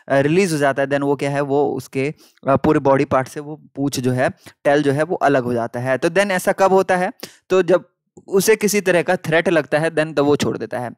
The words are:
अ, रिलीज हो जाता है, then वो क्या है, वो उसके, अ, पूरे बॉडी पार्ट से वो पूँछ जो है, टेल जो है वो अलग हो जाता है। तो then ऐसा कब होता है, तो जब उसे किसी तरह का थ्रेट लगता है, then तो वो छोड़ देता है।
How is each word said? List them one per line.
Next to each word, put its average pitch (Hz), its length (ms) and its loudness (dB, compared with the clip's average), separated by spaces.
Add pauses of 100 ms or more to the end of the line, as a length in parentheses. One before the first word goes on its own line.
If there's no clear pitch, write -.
अ, 139 120 2
रिलीज 160 340 0
हो 151 40 -2
जाता 139 240 0
है, 139 60 -2
then 143 140 -2
वो 143 140 0
क्या 139 140 -4
है, 143 120 -2
वो 143 320 0
उसके, 135 400 -6 (340)
अ, 135 80 4
पूरे 151 240 2
बॉडी 135 260 2
पार्ट 131 220 -2
से - 120 -14
वो 151 360 -16
पूँछ 139 240 -4
जो 127 120 0
है, 127 180 0 (340)
टेल 147 200 4
जो 139 80 2
है 147 120 0
वो 170 120 -4
अलग 139 280 2
हो 123 100 -4
जाता 117 260 -4
है। 131 180 -2
तो 165 120 -2
then 196 220 0
ऐसा 185 200 0
कब 190 220 2
होता 190 240 2
है, 185 140 -2 (380)
तो 185 120 4
जब 175 240 2 (420)
उसे 202 280 2
किसी 208 260 0
तरह 175 200 2
का 180 140 -2
थ्रेट 170 340 -2
लगता 151 300 0
है, 165 120 -2
then 156 240 -4
तो 143 100 2
वो 147 100 4
छोड़ 127 220 -2
देता 113 220 -8
है। 120 180 -8